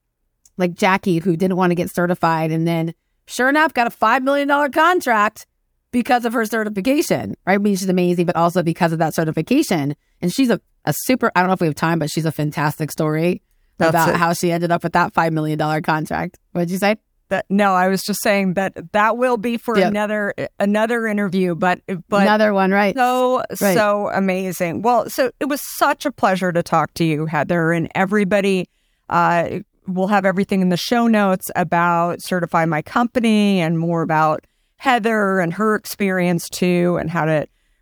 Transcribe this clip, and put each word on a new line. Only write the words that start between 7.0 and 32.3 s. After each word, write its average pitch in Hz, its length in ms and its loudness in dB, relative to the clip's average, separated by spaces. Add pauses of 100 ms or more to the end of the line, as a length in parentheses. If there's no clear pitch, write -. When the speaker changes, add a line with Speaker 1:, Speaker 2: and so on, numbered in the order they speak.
Speaker 1:
right? 185 100 2
I - 20 4
mean, 202 180 2
she's 190 140 -2
amazing, 180 380 2
but 175 80 -2
also 170 260 2
because 165 320 0
of 160 60 -2
that 156 160 -2
certification. 160 800 0 (260)
And 175 120 0
she's 269 160 2
a, 214 100 2 (260)
a 147 80 0 (120)
super, 247 300 0
I 175 60 4
don't 185 60 2
know 185 60 2
if 185 80 0
we 170 60 2
have 147 80 -2
time, 165 240 0
but 151 120 -4
she's 160 140 -4
a 160 60 0
fantastic 151 600 -4
story 160 500 -2 (360)
Speaker 2:
That's 170 120 2
Speaker 1:
about 165 200 4
Speaker 2:
it. 170 60 2
Speaker 1:
how 170 180 2
she 170 180 -2
ended 170 200 0
up 170 120 0
with 170 100 -4
that 175 200 2
five 165 200 2
million 156 240 -2
dollar 156 240 -2
contract. 160 560 -4 (140)
What 175 100 -4
did 175 100 -4
you 190 60 -4
say? 202 200 0 (320)
Speaker 2:
That, - 200 -4
no, 196 240 2
I 185 160 2
was 190 140 -2
just - 180 -6
saying 196 320 0
that 180 400 -6
that 214 240 2
will 247 180 0
be 233 220 -4
for 226 200 -4
Speaker 1:
Yep. 190 120 4
Speaker 2:
another, 208 440 -2 (280)
another 220 460 0
interview, 190 480 0
but, 180 260 -2 (260)
but 202 140 2
Speaker 1:
Another 214 320 4
one, 190 180 2
right. 202 240 2
Speaker 2:
so, 254 480 0 (160)
Speaker 1:
Right. 196 160 2
Speaker 2:
so 208 380 2
amazing. 185 680 -2
Well, 233 280 2
so 262 220 -2 (100)
it 302 80 -2
was 285 100 -4 (180)
such 294 280 0
a 285 60 -2
pleasure 185 420 0
to 170 100 0
talk 160 320 0
to 175 80 -2
you, 156 220 0
Heather, 160 480 0
and 165 220 -2
everybody. 190 720 0 (400)
Uh, 170 500 0 (280)
we'll 185 200 -2
have 202 180 2
everything 190 360 0
in 180 80 2
the 175 80 2
show 233 300 0
notes 202 480 0
about 170 680 0
Certify 170 400 -2